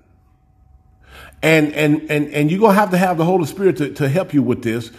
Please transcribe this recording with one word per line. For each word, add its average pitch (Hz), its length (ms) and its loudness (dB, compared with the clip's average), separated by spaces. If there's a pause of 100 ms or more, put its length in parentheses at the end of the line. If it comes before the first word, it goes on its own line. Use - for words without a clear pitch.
(1400)
And, 151 320 2
and, 151 380 0
and, 147 240 -2
and 147 160 0
you're 190 100 -2
gonna 220 140 6
have 202 160 2
to 180 80 0
have 180 180 0
the 160 80 0
Holy 180 220 0
Spirit 190 300 0
to, 143 180 -4
to 143 140 -2
help 170 260 -2
you 139 80 4
with 117 220 -2
this, 117 340 -6